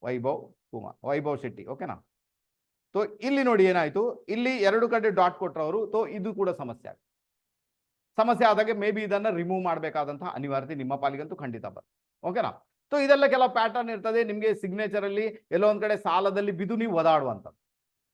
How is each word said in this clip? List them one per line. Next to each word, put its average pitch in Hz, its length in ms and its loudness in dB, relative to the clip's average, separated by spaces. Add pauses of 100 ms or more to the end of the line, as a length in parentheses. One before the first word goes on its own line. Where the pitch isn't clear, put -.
ವೈಭವ್ 127 500 -6 (180)
ಕುಮಾರ್, 104 240 -12 (100)
ವೈಭವ್ 147 340 -2
ಶೆಟ್ಟಿ. 113 260 -12
ಓಕೆನಾ? 131 420 -12 (880)
So 208 260 -2
ಇಲ್ಲಿ 277 220 2
ನೋಡಿ 220 220 6
ಏನಾಯ್ತು, 180 640 0
ಇಲ್ಲಿ 240 280 0
ಎರಡು 220 320 4
ಕಡೆ 220 200 2
ಡಾಟ್ 180 280 2
ಕೊಟ್ರವರು. 180 540 -4
So 208 180 -2
ಇದು 214 240 -6
ಕೂಡ 190 160 0
ಸಮಸ್ಯೆ 127 400 -8
ಆಗುತ್ತೆ. - 200 -20 (1080)
ಸಮಸ್ಯೆ 233 300 4
ಆದಾಗ 214 240 4
ಮೇ 208 200 0
ಬಿ 214 120 -2
ಇದನ್ನ 202 260 0
ರಿಮೂವ್ 185 340 -2
ಮಾಡ್ಬೇಕಾದಂತಹ 156 680 -4
ಅನಿವಾರ್ಯತೆ 139 420 -4
ನಿಮ್ಮ 135 200 -4
ಪಾಲಿಗಂತೂ 139 400 -4
ಖಂಡಿತ 117 300 -10
ಬರುತ್ತೆ. - 640 -14
ಓಕೆನಾ? 180 400 -4 (260)
So 285 120 2
ಇದೆಲ್ಲ 277 220 6
ಕೆಲವು 262 220 4
ಪ್ಯಾಟರ್ನ್ 233 400 0
ಇರ್ತದೆ 226 340 0
ನಿಮ್ಗೆ 208 300 0
ಸಿಗ್ನೇಚರ್ 202 500 -4
ಅಲ್ಲಿ, 208 480 -4
ಎಲ್ಲೋ 196 180 4
ಒಂದ್ 208 120 0
ಕಡೆ 214 160 0
ಸಾಲದಲ್ಲಿ 196 540 0
ಬಿದ್ದು 190 240 -4
ನೀವು 220 220 0
ಒದಾಡುವಂಥದ್ದು. 147 720 0 (440)